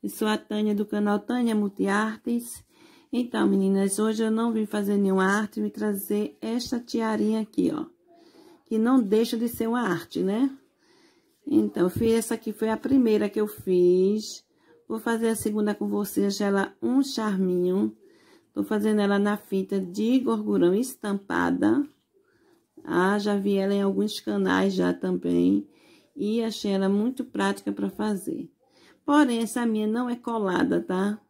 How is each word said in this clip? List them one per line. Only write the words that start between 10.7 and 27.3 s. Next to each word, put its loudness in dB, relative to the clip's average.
Então, 2
eu 4
fiz, 0
essa 0
aqui -6
foi -2
a 0
primeira 2
que -4
eu 0
fiz. 2
Vou -6
fazer 0
a 0
segunda 0
com -4
vocês, -2
ela 0
um 2
charminho. 0
Tô -4
fazendo 0
ela 2
na 0
fita -2
de 0
gorgurão 2
estampada. 0
Ah, 2
já 0
vi 0
ela 0
em 2
alguns 0
canais 0
já 2
também. 2
E -2
achei -4
ela 2
muito 0
prática -2